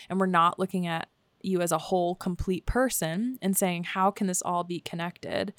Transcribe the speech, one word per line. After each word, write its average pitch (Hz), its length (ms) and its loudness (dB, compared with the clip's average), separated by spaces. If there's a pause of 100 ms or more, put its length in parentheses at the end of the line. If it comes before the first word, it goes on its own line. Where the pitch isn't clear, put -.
and 180 100 0
we're 190 60 4
not 175 340 4
looking 185 280 -2
at 165 220 -4 (320)
you 185 200 2
as 170 100 2
a 160 60 4
whole, 175 380 0
complete 180 500 -2
person 240 760 0
and 196 160 2
saying, 175 280 0
"How 190 260 2
can 196 160 0
this 180 140 0
all 175 220 0
be 175 160 -4
connected?" 170 800 -6